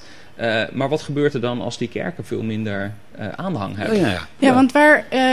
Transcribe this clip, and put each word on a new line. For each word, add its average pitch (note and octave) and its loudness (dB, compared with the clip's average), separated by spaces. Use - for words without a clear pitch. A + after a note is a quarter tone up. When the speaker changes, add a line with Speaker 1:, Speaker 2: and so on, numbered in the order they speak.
Speaker 1:
Eh, A2+ -2
maar C3 -2
wat D#3 -2
gebeurt C#3+ 0
er B2 -2
dan A#2+ -2
als G2+ -6
die B2 -4
kerken - -8
veel G#2+ -6
minder, G#2+ -4
eh, G#2+ -10
aanhang G#2 -6
hebben? G#2 -2
Speaker 2:
Ja, - 4
ja, G#2+ 2
ja. E2+ -6
Speaker 3:
Ja, C4+ 4
Speaker 2:
Ja. C4 6
Speaker 3:
want B3+ 6
waar, D4 6
eh, C4 2